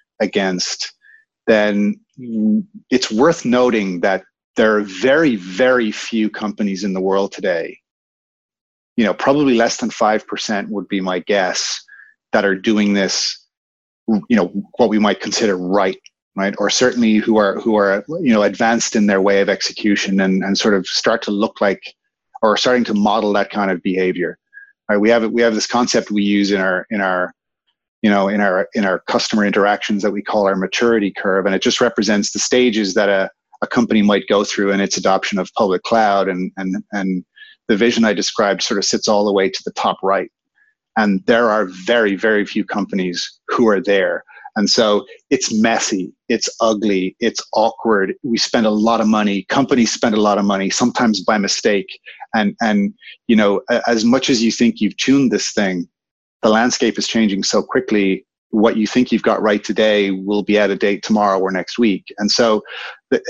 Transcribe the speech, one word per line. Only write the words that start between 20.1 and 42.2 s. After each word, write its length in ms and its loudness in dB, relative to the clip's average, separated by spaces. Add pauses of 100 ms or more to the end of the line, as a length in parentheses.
and, 220 0
and 160 -2
sort 160 2
of 120 -2
start 360 -2
to 80 -6
look 300 -4
like, 200 0 (640)
or 140 4
starting 280 2
to 100 -4
model 400 2
that 160 0
kind 200 -2
of 120 -4
behavior, 560 -2 (520)
right? 80 2
We 100 2
have, 220 2
we 100 0
have 140 2
this 140 -4
concept 420 -2
we 140 0
use 260 0
in 100 0
our, 300 -2
in 100 -4
our, 320 -2 (720)
you 80 2
know, 180 2
in 120 -2
our, 340 0
in 100 -2
our 240 0
customer 360 0
interactions 580 0
that 80 0
we 100 -6
call 260 -2
our 100 0
maturity 600 0
curve. 300 0
And 80 0
it 80 -2
just 180 0
represents 520 0
the 60 -8
stages 560 0
that 140 2
a, 220 0 (320)
a 40 -6
company 360 2
might 260 2
go 160 2
through 280 -2
in 80 0
its 180 -2
adoption 400 0
of 160 -4
public 300 0
cloud. 440 2
And, 280 -4
and, 260 -6 (100)
and 320 -4 (440)
the 80 4
vision 280 2
I 80 4
described 500 -2
sort 160 -4
of 60 -4
sits 240 -2
all 160 2
the 80 0
way 160 2
to 160 -8
the 80 -10
top 300 -2
right. 280 -2 (680)
And 280 0
there 240 4
are 160 0
very, 500 0
very 300 2